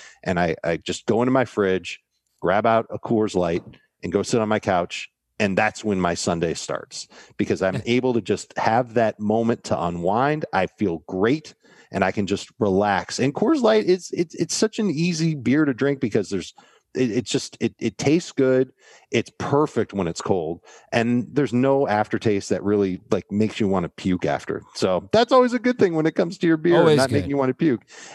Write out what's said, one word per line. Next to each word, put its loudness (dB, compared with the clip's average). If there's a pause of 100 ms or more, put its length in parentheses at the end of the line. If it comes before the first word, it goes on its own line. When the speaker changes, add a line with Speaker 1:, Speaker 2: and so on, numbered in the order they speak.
(240)
Speaker 1:
And -2
I, 0
I -2
just -8
go 2
into 2
my 2
fridge, -2 (400)
grab 0
out 2
a -8
Coors 0
Light, 0 (400)
and -6
go 2
sit 0
on -2
my 2
couch. -2 (300)
And 0
that's 0
when -2
my 2
Sunday -2
starts, -10 (280)
because -2
I'm 0
Speaker 2:
Yeah. -6
Speaker 1:
able 0
to 0
just -4
have 0
that 0
moment 0
to -2
unwind. -2
I 0
feel -2
great, -2 (360)
and -2
I 0
can -2
just -4 (100)
relax. 0
And 0
Coors 0
Light, 4
it's, 0
it's, -4
it's -4
such 0
an 0
easy 0
beer 2
to 2
drink 0
because -2
there's, -6 (400)
it, 0
it's -4
just, -4
it, -2
it -4
tastes 0
good. 2 (400)
It's -2
perfect -2
when -2
it's -8
cold, -4 (300)
and 0
there's -2
no 2
aftertaste 0
that -2
really, 0 (120)
like, -2
makes 0
you 0
wanna 0
puke -2
after. -4 (120)
So -2
that's 4
always 6
a 0
good 0
thing 4
when 2
it 0
comes -2
to 0
your 4
beer, 4
Speaker 2:
Always 6
Speaker 1:
not 4
Speaker 2:
good. 0
Speaker 1:
making 0
you -2
wanna 2
puke. 0 (340)